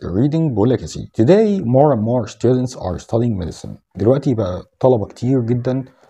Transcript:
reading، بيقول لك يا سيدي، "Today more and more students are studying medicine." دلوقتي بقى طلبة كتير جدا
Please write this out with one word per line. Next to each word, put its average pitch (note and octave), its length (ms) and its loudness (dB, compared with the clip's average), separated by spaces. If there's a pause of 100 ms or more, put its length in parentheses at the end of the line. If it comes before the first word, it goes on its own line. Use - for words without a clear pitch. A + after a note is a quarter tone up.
reading، C#3+ 460 -2
بيقول A2 200 0
لك A#2 120 0
يا E2+ 60 -12
سيدي، - 240 -12 (100)
"Today G3 420 4
more C3 320 4
and G#2+ 60 -2
more A#2 320 -2
students B2+ 460 -2
are - 260 -8
studying A2+ 380 -2
medicine." - 340 -12 (180)
دلوقتي C3 400 2
بقى F#2+ 280 -4 (160)
طلبة B2 260 2
كتير C3 340 -2
جدا B2 460 -2 (240)